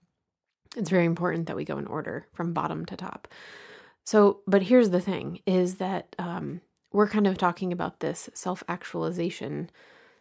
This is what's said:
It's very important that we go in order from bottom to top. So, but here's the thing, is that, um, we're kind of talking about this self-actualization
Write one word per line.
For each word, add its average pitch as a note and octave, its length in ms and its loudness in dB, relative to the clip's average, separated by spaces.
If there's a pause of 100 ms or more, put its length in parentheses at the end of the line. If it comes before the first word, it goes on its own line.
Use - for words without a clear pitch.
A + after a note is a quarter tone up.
(760)
It's F#3 140 -4
very F3 160 4
important E3+ 400 0
that - 100 -8
we D3+ 80 -6
go C#3 140 -6
in - 80 -6
order - 480 -8
from E3+ 200 -6
bottom D#3+ 320 -4
to F#3+ 100 -12
top. - 320 -12 (760)
So, G3+ 440 6
but F#3+ 160 4
here's A#3 260 8
the F3+ 120 4
thing, F3+ 440 -6
is F3+ 300 2
that, F#3 420 -6
um, E3+ 440 -8 (320)
we're G3+ 160 6
kind G#3 180 4
of F#3 100 0
talking F3+ 360 0
about - 260 -6
this - 340 -6
self-actualization E3+ 1400 -6 (520)